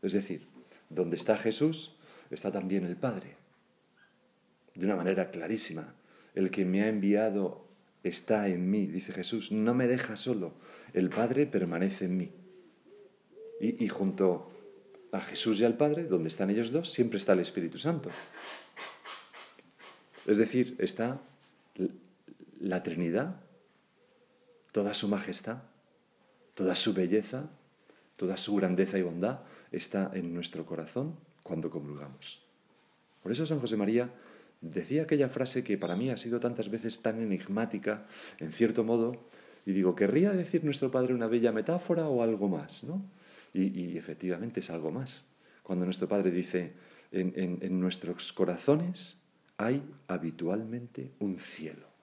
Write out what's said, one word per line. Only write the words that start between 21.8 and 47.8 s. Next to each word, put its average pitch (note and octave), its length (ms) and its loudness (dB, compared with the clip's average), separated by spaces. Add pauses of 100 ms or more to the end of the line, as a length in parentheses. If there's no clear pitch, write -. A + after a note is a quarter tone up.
la F#2 220 -2
Trinidad, F2+ 580 -2 (1300)
toda G#2 240 0
su G#2+ 120 -2
majestad, G2+ 540 -4 (960)
toda F#2+ 180 2
su G#2 220 2
belleza, G#2 520 2 (680)
toda F#2 220 -2
su G#2 180 -2
grandeza F#2+ 420 4
y F#2 60 2
bondad F2+ 380 -2 (300)
está - 440 -2
en E2+ 180 -4
nuestro E2+ 320 -6
corazón A#2+ 500 -6 (280)
cuando D#2+ 260 -4
comulgamos. D2 720 -10 (800)
Por F#2 100 -2
eso D3 140 0
San D3+ 140 0
José A2+ 180 0
María A#2 320 4 (520)
decía G2 420 -2
aquella C#3+ 260 4
frase C3 340 -2
que G2+ 140 0
para F2 180 0
mí B2 140 0
ha A#2 80 -2
sido A#2+ 220 -2
tantas A#2 320 -2
veces A2 320 -6
tan A2+ 180 0
enigmática, G#2+ 840 -2 (320)
en D#2+ 120 -6
cierto A2+ 320 4
modo, A#2 440 0 (360)
y G2 100 0
digo, F#2 200 4
"¿querría C3 380 4
decir F3 320 0
nuestro C#3 260 0
Padre B2+ 240 2
una A#2 140 0
bella A#2 240 6
metáfora D#3+ 560 0
o B2 160 2
algo G#2 260 2
más?", D2+ 340 -4
¿no? F#3+ 220 -6 (500)
Y, F#2+ 120 4 (120)
y E2 200 -4
efectivamente F2+ 600 -4
es - 100 -10
algo D#2+ 180 -4
más. B2+ 340 -8 (380)
Cuando F2+ 240 0
nuestro F#2 220 -2
Padre G2 240 4
dice, F2 420 -2 (380)
"En, F#2 240 0
en, F2+ 260 -2
en F#2 180 -2
nuestros F2+ 540 -4